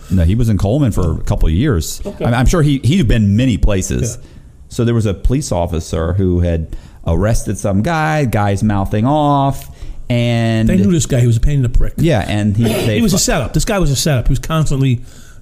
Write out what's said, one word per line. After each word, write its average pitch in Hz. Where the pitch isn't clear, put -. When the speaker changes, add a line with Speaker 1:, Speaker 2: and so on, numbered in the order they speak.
Speaker 1:
no, 87
he 90
was 117
in 98
Coleman 117
for 78
a -
couple 101
of 78
years. 101
Speaker 2:
Okay. 202
Speaker 1:
I'm, 120
I'm 123
sure 160
he, 143
he'd 147
been 104
many 120
places. 92
Speaker 2:
Yeah. -
Speaker 1:
So -
there 117
was 110
a 98
police -
officer 85
who 90
had 82
arrested 98
some 98
guy, 156
guy's 101
mouthing 107
off, 143
and 117
Speaker 2:
They 185
knew 196
this 165
guy. 127
He 120
was 117
a -
pain 147
in 135
the 120
prick. -
Speaker 1:
Yeah, 139
and 104
he, 117
Speaker 2:
<clears throat> 190
Speaker 1:
they 110
Speaker 2:
He 240
was 196
a 190
Speaker 1:
fu- -
Speaker 2:
setup. 170
This 156
guy 202
was 160
a 135
setup. 127
He 143
was 123
constantly 135